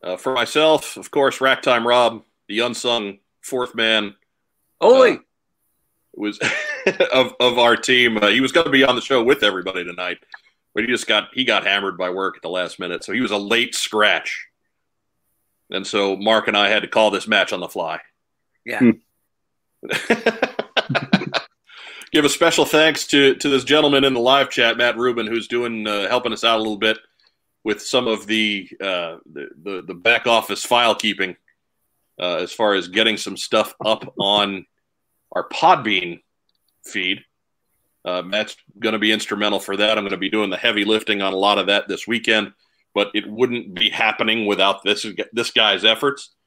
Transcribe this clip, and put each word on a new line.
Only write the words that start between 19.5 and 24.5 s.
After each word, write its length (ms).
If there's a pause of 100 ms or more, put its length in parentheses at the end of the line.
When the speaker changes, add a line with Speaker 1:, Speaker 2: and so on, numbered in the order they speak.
Speaker 1:
<laughs> 220 (2000)
Give 140
a 40
special 360
thanks 420
to, 280
to 140
this 140
gentleman 400
in 100
the 60
live 320